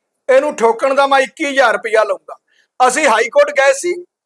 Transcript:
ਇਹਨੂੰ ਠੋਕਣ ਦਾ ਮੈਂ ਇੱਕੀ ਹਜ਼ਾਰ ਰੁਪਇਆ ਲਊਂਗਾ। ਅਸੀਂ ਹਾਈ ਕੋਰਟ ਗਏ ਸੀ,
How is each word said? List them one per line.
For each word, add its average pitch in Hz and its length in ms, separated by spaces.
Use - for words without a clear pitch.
ਇਹਨੂੰ 277 260
ਠੋਕਣ 226 380
ਦਾ 277 140
ਮੈਂ 269 120
ਇੱਕੀ 277 260
ਹਜ਼ਾਰ 262 280
ਰੁਪਇਆ 214 300
ਲਊਂਗਾ। 185 320
ਅਸੀਂ 285 200
ਹਾਈ 226 220
ਕੋਰਟ 285 220
ਗਏ 269 220
ਸੀ, 349 320